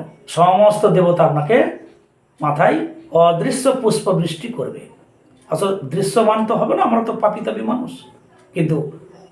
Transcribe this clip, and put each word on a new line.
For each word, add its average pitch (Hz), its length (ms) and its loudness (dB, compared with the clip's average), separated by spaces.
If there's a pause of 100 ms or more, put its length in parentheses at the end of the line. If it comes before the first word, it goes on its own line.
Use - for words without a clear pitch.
(280)
সমস্ত 190 580 4
দেবতা 175 380 4
আপনাকে 151 540 0 (640)
মাথায় 147 460 0 (260)
অদৃশ্য 170 600 2 (100)
পুষ্প 214 280 0
বৃষ্টি 170 380 -4
করবে। - 320 -10 (720)
আসলে 196 260 -2 (120)
দৃশ্যমান 214 580 0
তো 220 80 -2
হবে - 220 -2
না, 381 60 0
আমরা 226 220 0
তো 240 80 -6
পাপী 208 280 -2
তাপী 214 200 -6
মানুষ, - 440 -6 (500)
কিন্তু 156 380 -2 (400)